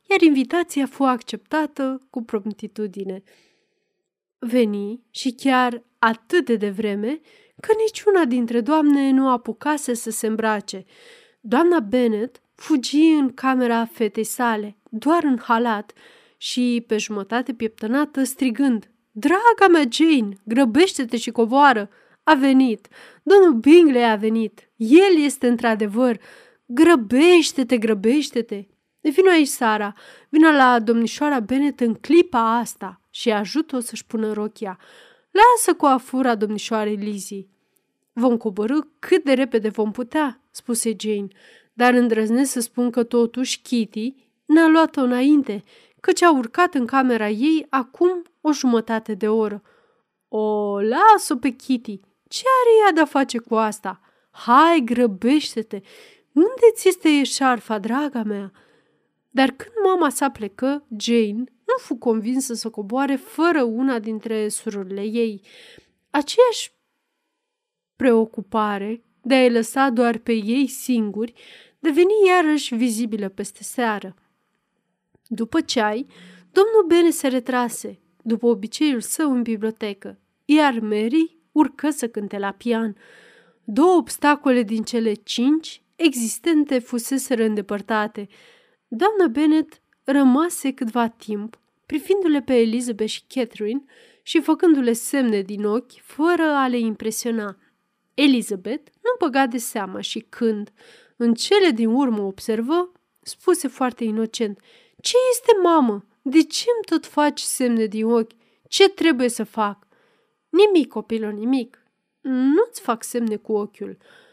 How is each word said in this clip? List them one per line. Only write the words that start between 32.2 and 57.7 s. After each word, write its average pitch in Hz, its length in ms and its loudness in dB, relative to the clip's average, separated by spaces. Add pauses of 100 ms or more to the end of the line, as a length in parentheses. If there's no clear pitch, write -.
asta 196 520 -10
și - 220 -4
ajută-o 233 480 -4
să-și - 260 -12
pună 214 280 -6
rochia. 208 460 -8 (520)
Lasă 466 420 4
coafura 262 600 0
domnișoarei 214 600 -4
Lizzie." 202 520 -10 (640)
"Vom 240 240 0
coborî 220 420 -4 (200)
cât - 240 0
de 277 100 0
repede 240 360 0
vom 214 220 -4
putea", 254 500 -4 (100)
spuse 226 480 -6
Jane, 208 280 -6 (460)
"dar 247 200 4
îndrăznesc 240 580 0
să 262 80 -6
spun 240 300 -4
că 233 140 -2
totuși 233 580 -2
Kitty 226 520 -6 (320)
ne-a 320 220 4
luat-o 311 340 2
înainte, 254 640 2 (360)
căci - 220 0
a 349 100 6
urcat 320 420 0
în 254 120 -2
camera 240 440 0
ei 277 400 0
acum 339 540 -2 (180)
o 302 100 0
jumătate 226 640 -2
de 214 160 -4
oră." 214 320 -2 (640)
"O, 208 540 -4
las-o 320 540 2
pe 254 140 -2
Kitty! 233 500 -6 (280)
Ce - 160 -10 (180)
are 440 240 6
ea 381 80 4
de-a 311 120 2
face 277 320 -2
cu 226 180 -6
asta? 214 460 -4 (280)
Hai, 311 560 4
grăbește-te! 233 960 -2 (520)
Unde 453 400 4
ți - 140 -4
este 349 220 2
eșarfa, 254 680 0